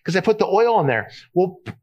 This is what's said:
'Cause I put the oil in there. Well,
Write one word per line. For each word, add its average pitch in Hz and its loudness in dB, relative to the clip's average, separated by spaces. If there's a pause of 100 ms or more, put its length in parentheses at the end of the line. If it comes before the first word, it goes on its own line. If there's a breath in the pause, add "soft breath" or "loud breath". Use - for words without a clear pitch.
'Cause 165 -2
I 190 0
put 214 0
the 202 -2
oil 220 2
in 147 0
there. 113 -2 (240 loud breath)
Well, 185 -2 (220)